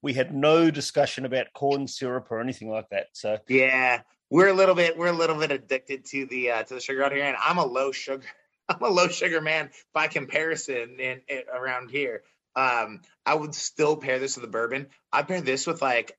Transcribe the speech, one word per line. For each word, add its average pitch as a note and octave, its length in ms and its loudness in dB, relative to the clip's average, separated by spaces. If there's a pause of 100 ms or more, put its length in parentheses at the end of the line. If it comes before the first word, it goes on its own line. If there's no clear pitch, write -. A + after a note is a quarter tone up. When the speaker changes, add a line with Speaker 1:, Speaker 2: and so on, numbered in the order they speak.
Speaker 1:
We - 100 -4
had C3 220 0
no D#3 360 6
discussion C#3+ 540 0
about B2+ 300 -2
corn C#3 340 0
syrup B2+ 420 -6
or A2+ 100 -4
anything B2 280 -6
like A2 220 -6
that. G2 240 -4
So G#2+ 240 -4 (100)
Speaker 2:
Yeah, B2+ 540 4 (280)
we're F3+ 180 8
a F#3+ 60 6
little F#3 200 6
bit, E3 240 2
we're F3 100 0
a F3 40 2
little E3 240 2
bit D3+ 140 0
addicted C3 560 -4
to C#3 200 -6
the, B2 240 -2
uh, A2+ 120 0
to B2+ 120 -10
the B2+ 60 -10
sugar C3+ 220 -4
out C#3 100 0
here, C#3+ 120 -2
and C3+ 180 -2
I'm E3+ 160 2
a E3 60 4
low C3+ 260 -2
sugar, C3+ 360 -8 (220)
<laughs> - 200 -20
I'm F#3 140 -2
a A#3+ 60 2
low F3+ 200 6
sugar F3 320 -2
man D#3 300 -2 (240)
by D#3 140 0
comparison D3 920 -4
in, B2+ 260 -6
in, C3+ 160 -8 (100)
around B2+ 380 -6
here. B2+ 320 -4 (320)
Um, A#2+ 460 0 (240)
I D3 100 4
would D3+ 200 -2
still D#3 420 0
pair C#3 220 -2
this C3 180 -4
with B2 80 -12
a A2+ 40 -12
bourbon. A#2 400 -4 (240)
I C#3 100 2
pair F3+ 180 -4
this C3 260 -2
with, E3 140 -4
like, B2 380 0